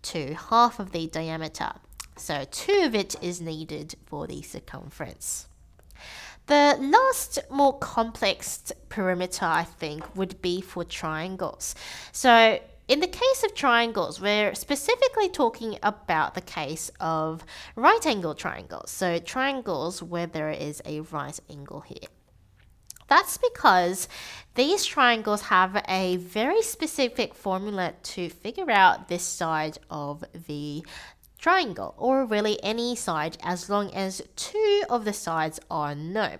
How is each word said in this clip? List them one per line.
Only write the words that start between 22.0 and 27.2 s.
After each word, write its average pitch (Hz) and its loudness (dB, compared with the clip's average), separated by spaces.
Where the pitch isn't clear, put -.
That's 320 6
because 190 4
these 311 2
triangles 226 2
have 190 4
a 185 0
very 226 0
specific 262 -2